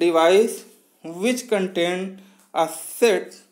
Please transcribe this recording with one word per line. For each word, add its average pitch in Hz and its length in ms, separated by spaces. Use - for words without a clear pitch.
device 175 520
which 208 440
contain 185 580
a 165 100
set - 680